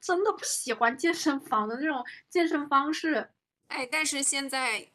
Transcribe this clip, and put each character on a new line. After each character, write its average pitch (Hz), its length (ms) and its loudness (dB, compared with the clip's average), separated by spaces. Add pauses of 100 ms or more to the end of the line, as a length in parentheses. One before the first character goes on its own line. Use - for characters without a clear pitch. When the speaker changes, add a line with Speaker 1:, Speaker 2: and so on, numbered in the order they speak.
Speaker 1:
真 359 220 2
的 403 100 4
不 - 100 -6
喜 - 300 -2
欢 233 240 2
健 330 160 2
身 285 260 0
房 214 280 0
的 233 100 -4
那 302 100 -2
种 262 180 -2 (240)
健 339 180 2
身 294 200 0
方 285 260 4
式。 302 360 -2 (400)
Speaker 2:
哎， 254 200 -6
但 311 160 0
是 277 160 -2
现 277 280 -2
在 254 460 -2